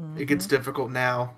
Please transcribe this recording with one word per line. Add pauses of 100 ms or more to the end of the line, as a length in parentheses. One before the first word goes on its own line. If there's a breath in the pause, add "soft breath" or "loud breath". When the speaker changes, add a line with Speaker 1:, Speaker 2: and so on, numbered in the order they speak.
(180)
Speaker 1:
It
gets
Speaker 2:
Mm-hmm.
Speaker 1:
difficult
now.